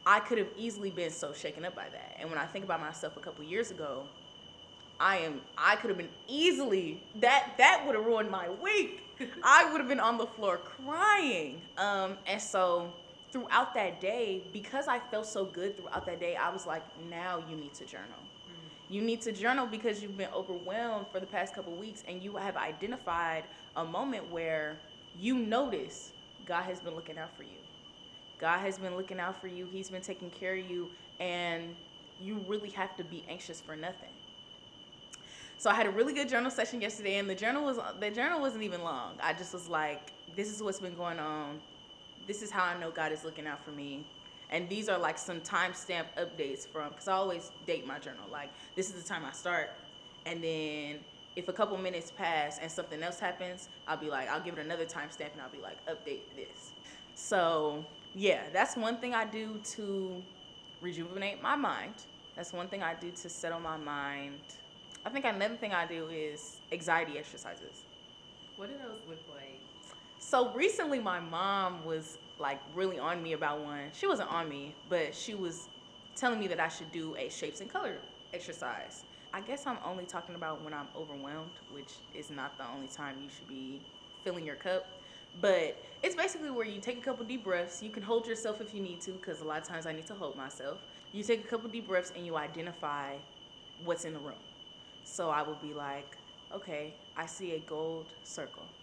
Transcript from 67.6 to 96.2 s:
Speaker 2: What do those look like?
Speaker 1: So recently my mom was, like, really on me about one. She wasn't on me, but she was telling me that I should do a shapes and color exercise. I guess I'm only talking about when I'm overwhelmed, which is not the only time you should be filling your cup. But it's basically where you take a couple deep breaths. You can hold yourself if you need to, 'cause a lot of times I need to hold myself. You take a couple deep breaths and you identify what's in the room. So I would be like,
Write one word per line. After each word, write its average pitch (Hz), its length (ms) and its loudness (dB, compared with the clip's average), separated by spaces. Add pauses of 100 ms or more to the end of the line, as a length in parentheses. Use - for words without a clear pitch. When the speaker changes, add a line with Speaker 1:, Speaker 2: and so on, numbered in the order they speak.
Speaker 2:
What 202 140 -8
do 277 80 -8
those 240 300 -10
look 160 160 -12 (120)
like? 139 240 -14 (600)
Speaker 1:
So 254 340 6
recently 302 460 4
my 185 200 2
mom 180 640 2
was, 160 340 -2 (220)
like, 143 220 0 (120)
really 185 240 2
on 165 240 0
me 165 120 0
about 151 260 2
one. 147 320 -6
She - 160 0
wasn't 240 240 4
on 165 160 2
me, 143 260 -6 (140)
but 160 260 2
she - 220 -6
was 175 320 -4 (480)
telling 240 240 4
me 202 80 0
that 170 140 0
I 165 80 4
should 160 220 -8
do 160 260 -4
a 131 120 -2
shapes - 300 -6
and 196 100 -10
color 311 280 -2 (360)
exercise. 139 720 -8 (300)
I 196 80 -6
guess 254 240 -6
I'm 247 180 -2
only 180 220 -4
talking 175 300 -6
about 156 280 -4
when 151 100 -8
I'm 143 220 -6
overwhelmed, 156 560 -8 (200)
which 139 220 -12 (200)
is 151 160 -10
not 139 280 -6
the 135 120 -6
only 135 180 -8
time 135 340 -6
you 143 80 -12
should - 200 -16
be 135 320 -8 (420)
filling 175 220 -2
your 147 100 -6
cup. 185 320 0 (540)
But 180 420 6 (200)
it's 359 120 2
basically 330 360 2
where 233 140 0
you 202 140 -4
take 240 200 -4
a - 20 -10
couple 247 240 -2
deep 233 180 -6
breaths. 175 380 0
You 214 80 -6
can 214 140 -8
hold 226 240 4
yourself 220 340 -2
if 208 120 -8
you 202 80 -2
need 175 200 -4
to, 190 120 -6
'cause 165 280 -6
a - 20 -8
lot 156 180 -2
of 156 60 -12
times 165 200 -6
I 160 40 -2
need 160 140 -6
to 214 100 -10
hold 170 200 -6
myself. 139 420 -6 (340)
You 202 120 -4
take 220 200 4
a - 40 -10
couple 233 220 -2
deep 214 180 -6
breaths 180 280 2
and 175 100 -6
you 165 120 -2
identify 147 800 -4 (640)
what's 170 220 0
in 160 80 -4
the 151 60 -6
room. 143 200 -10 (640)
So 170 260 -2
I 151 120 4
would 147 200 -2
be 151 120 -6
like, 143 440 -6 (340)